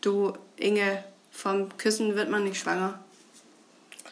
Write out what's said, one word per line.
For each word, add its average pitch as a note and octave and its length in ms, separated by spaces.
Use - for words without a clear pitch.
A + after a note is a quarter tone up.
„Du, G3+ 320
Inge, G3 460
vom G3 460
Küssen G#3+ 380
wird G#3 140
man G#3 140
nicht F#3+ 160
schwanger.“ F#3 400